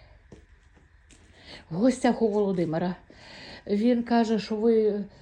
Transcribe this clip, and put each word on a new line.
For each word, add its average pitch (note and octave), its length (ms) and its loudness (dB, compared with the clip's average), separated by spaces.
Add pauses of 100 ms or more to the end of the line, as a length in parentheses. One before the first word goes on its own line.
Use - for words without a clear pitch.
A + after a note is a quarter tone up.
(1700)
в D#3+ 40 -10
гостях A#3+ 480 2
у A3+ 60 4
Володимира. F3+ 680 -2 (720)
Він A#3 360 0
каже, A#3 360 0
що G#3+ 180 -6
ви, G#3+ 480 2 (180)